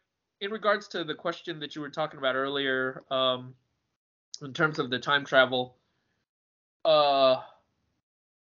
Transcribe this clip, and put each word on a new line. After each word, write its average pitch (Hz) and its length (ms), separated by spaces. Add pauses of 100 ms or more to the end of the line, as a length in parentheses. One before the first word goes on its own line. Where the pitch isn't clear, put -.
(400)
in 202 120
regards 208 380
to 175 140
the 156 120
question 170 440
that 147 160
you 156 60
were 143 80
talking 151 300
about 131 160
earlier, 131 760
um, 127 420 (880)
in 139 120
terms 160 260
of 135 100
the 123 100
time 143 260
travel, 127 500 (1080)
uh, 139 520 (1040)